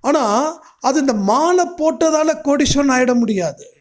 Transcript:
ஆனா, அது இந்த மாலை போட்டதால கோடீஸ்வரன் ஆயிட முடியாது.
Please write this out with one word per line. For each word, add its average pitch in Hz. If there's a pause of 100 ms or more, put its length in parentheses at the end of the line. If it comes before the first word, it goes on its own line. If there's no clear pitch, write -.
ஆனா, 277 (260)
அது 269
இந்த 269
மாலை 294
போட்டதால 311
கோடீஸ்வரன் 285
ஆயிட 254
முடியாது. 202